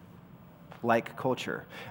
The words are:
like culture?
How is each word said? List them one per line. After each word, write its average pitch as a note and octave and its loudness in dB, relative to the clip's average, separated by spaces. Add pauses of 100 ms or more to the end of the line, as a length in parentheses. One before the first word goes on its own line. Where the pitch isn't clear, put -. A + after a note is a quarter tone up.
(840)
like A#2 4
culture? A#2+ 0 (260)